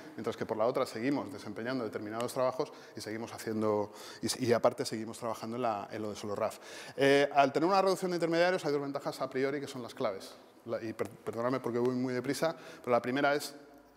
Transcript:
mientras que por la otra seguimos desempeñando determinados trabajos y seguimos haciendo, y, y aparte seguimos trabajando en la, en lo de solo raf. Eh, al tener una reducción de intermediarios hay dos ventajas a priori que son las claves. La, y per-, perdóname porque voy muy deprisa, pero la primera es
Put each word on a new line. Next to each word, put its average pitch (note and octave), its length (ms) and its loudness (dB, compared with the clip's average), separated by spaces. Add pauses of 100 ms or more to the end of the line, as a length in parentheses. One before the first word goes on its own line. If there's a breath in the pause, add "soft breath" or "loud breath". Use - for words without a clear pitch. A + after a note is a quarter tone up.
(140)
mientras A2+ 220 -4
que A#2 80 -6
por A2 140 -2
la A2 80 4
otra C3 180 2
seguimos A#2 480 -2
desempeñando A2+ 520 -6
determinados A2 500 -4
trabajos C3 360 0 (240 loud breath)
y A2 60 -12
seguimos A2 320 -8
haciendo, G#2+ 600 0 (280 loud breath)
y, A#2 260 -2
y A#2 60 6
aparte A#2+ 320 4
seguimos A2 340 -6
trabajando A2+ 380 -6
en B2+ 60 -4
la, G#2 280 -2
en G#2+ 120 -6
lo G#2+ 80 -4
de G2+ 60 -8
solo G#2 200 -6
raf. G#2+ 220 -2 (380 loud breath)
Eh, C#3 360 6
al C#3 200 6
tener D#3 160 2
una G3 120 6
reducción F#3+ 300 2
de F3 60 0
intermediarios E3+ 500 2
hay C#3+ 60 0
dos C#3+ 100 2
ventajas C#3+ 380 -6
a C3 100 -2
priori C3+ 300 0
que C3+ 80 -6
son B2+ 140 -8
las A2+ 120 -10
claves. G#2 400 -4 (320)
La, A2+ 160 -4
y A2+ 100 -4
per-, - 160 -4
perdóname A#2+ 520 -2
porque A#2+ 180 -2
voy B2+ 160 2
muy B2+ 180 0
deprisa, C3+ 420 0 (260 loud breath)
pero B2 100 -4
la A#2+ 100 6
primera C#3 340 4
es - 200 -4 (420)